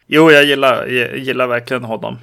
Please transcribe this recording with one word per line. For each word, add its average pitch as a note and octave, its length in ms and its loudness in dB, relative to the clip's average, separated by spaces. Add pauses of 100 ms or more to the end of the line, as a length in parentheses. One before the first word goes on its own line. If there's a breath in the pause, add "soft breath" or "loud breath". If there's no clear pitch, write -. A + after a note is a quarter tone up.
Jo, D#3 240 4
jag C#3+ 120 6
gillar, C3+ 440 0
jag B2+ 300 -4
gillar B2+ 300 -4
verkligen A#2+ 360 -6
honom A2+ 400 -10